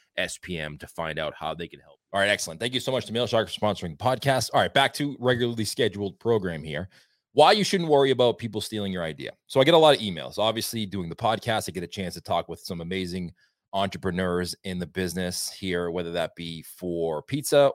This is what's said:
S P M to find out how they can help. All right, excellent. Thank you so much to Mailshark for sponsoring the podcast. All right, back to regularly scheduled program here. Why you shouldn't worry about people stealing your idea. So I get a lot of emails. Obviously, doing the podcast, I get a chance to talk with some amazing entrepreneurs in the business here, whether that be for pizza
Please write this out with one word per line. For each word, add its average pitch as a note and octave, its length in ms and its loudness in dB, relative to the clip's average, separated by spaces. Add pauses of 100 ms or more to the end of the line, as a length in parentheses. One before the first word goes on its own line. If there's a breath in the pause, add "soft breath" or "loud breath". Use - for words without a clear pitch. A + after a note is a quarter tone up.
(160 soft breath)
S F2+ 220 -4
P F2+ 200 -8
M D2+ 200 -8
to - 80 -18
find D#2+ 320 -8
out D2+ 180 -4
how D#2+ 180 -6
they E2+ 120 -10
can C#2 140 -18
help. C#2+ 160 -20 (160)
All G2 60 0
right, G2 100 4
excellent. E2+ 300 -2
Thank B2 160 -4
you B2 60 -2
so C3 100 -4
much B2+ 160 -2
to A2 60 -10
Mailshark A2+ 360 0
for - 120 -10
sponsoring F#2 360 -2
the - 80 -4
podcast. B2+ 480 0
All C3+ 80 4
right, F2+ 140 2
back C3+ 200 4
to D3 260 -4
regularly A#2 440 0
scheduled G2+ 540 -2
program F#2 460 0
here. D#2 240 -6 (460 soft breath)
Why D#3 180 10
you G#3+ 100 4
shouldn't F3+ 260 0
worry C#3 220 6
about B2 260 4
people A2 240 -6
stealing G2+ 320 -6
your F2+ 120 -4
idea. C#2+ 260 -8 (160)
So - 140 2
I C3 40 8
get E3+ 100 8
a E3 40 10
lot D#3 160 10
of - 80 0
emails. D#2+ 340 -6
Obviously, A2 480 -2
doing F#2 240 -6
the E2 60 -8
podcast, A2 540 -2
I F2 40 -8
get F2 120 -6
a - 20 -6
chance F2+ 280 -8
to F2 60 -14
talk E2+ 280 -2
with E2+ 100 -10
some F2 220 -10
amazing F2+ 520 -6 (400)
entrepreneurs F2+ 920 -2
in F#2 160 -6
the E2+ 80 -6
business F2+ 600 -4
here, F2 440 -4
whether E2+ 180 -4
that E2+ 240 -2
be E2 280 -12
for E2 600 -4
pizza C#3+ 520 2